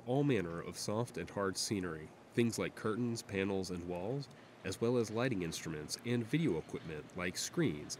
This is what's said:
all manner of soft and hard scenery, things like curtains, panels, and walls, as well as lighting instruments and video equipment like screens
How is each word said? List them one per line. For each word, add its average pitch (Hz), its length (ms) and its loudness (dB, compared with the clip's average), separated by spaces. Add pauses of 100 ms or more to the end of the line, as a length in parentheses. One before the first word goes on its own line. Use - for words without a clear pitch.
all 135 180 4
manner 87 380 2
of - 160 -8
soft 113 400 -2
and 90 100 -4
hard 98 300 0
scenery, 82 500 -2 (260)
things 120 240 4
like 87 160 0
curtains, 113 480 0
panels, 98 480 0
and 90 180 -4
walls, 104 400 -2 (380)
as 95 120 -2
well 120 200 4
as 110 120 2
lighting 113 320 2
instruments 80 640 -4
and 120 220 2
video 135 320 4
equipment 76 440 -6 (140)
like 90 200 0
screens 78 640 0